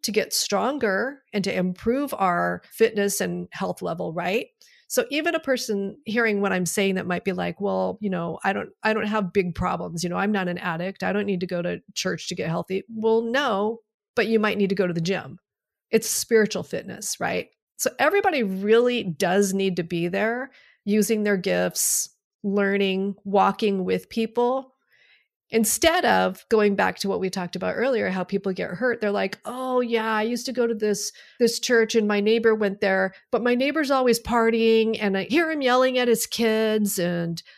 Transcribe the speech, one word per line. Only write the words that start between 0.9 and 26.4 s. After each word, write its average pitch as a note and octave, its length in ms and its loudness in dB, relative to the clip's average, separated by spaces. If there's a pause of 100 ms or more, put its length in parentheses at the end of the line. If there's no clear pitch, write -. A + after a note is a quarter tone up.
and G#3 100 -2
to F#3 100 -4
improve A3 600 -2
our F3 480 0 (100)
fitness G3+ 480 0
and F3+ 320 -4
health F#3 300 -6
level, E3 320 -4
right? F3+ 320 -2 (420)
So A#3+ 220 0
even D#4 260 0
a D#4+ 40 0
person G#3+ 640 -4
hearing A3 340 0
what G3 140 0
I'm F#3 120 0
saying G3 300 0
that F3+ 120 -4
might F3 180 -4
be F#3+ 80 -2
like, F3 260 -4
"Well, F#3+ 400 -2
you G#3 100 -4
know, E3+ 360 -4
I G3 80 0
don't, G3+ 160 -6 (140)
I A3 100 2
don't G#3+ 140 -2
have G#3 260 -2
big F3+ 200 0
problems. F3 480 -4
You F3 80 -2
know, F3 60 -4
I'm G3 160 0
not F#3+ 160 0
an F3 120 -4
addict. F3+ 440 -6
I F#3 80 0
don't G3+ 140 -2
need F#3+ 160 -2
to F#3 60 -4
go F3 140 -4
to F3 200 -4 (120)
church - 360 -6
to F3 60 -6
get F3+ 120 -4
healthy." F3 400 -4
Well, A3+ 340 0
no, A3+ 600 0 (340)
but G#3 120 0
you A3+ 120 2
might G#3 180 0
need G3 120 2
to F#3+ 60 0
go F#3+ 120 2
to F3 60 -2
the E3+ 80 -2
gym. F3 360 -4 (540)
It's A3+ 180 2
spiritual G#3 540 2
fitness, - 560 -8
right? F3+ 300 -2 (260)
So - 140 -2 (100)
everybody D#4+ 440 2
really G#3+ 600 2
does F#3+ 500 2
need F#3+ 220 0
to F3 80 -2
be E3+ 240 -2
there A3+ 440 -2 (340)
using G#3+ 380 2
their G#3 140 2
gifts, F3+ 720 0 (340)
learning, G3 720 0 (100)
walking G3 580 2
with F#3 260 -2
people. A#3+ 640 -2 (800)
Instead D#4 540 2
of F#3 440 2